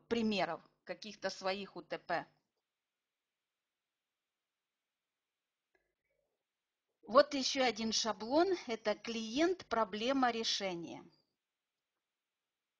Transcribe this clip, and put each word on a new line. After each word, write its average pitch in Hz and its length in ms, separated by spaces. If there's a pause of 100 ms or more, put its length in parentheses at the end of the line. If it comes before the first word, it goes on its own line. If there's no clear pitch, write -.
примеров, 208 540 (220)
каких-то 190 460
своих 190 460
У 175 60
Т 165 180
П. 160 260 (4000)
Вот 277 300
ещё 269 300
один 226 280
шаблон. 233 640 (120)
Это 220 260
клиент, 233 720
проблема, 233 640
решение. 180 720 (1800)